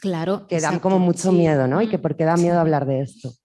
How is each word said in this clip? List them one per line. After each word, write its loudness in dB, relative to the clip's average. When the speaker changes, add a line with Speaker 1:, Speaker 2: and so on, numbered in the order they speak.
Speaker 1:
Claro, -6
Speaker 2:
Que -4
dan -2
Speaker 1:
exacto. -4
Speaker 2:
como 2
mucho 0
Speaker 1:
Sí. 4
Speaker 2:
miedo, 2
¿no? 0
Y -2
que -2
Speaker 1:
Mm. -12
Speaker 2:
por -4
qué -2
da 2
miedo 2
Speaker 1:
Sí. 2
Speaker 2:
hablar 0
de -2
esto. -12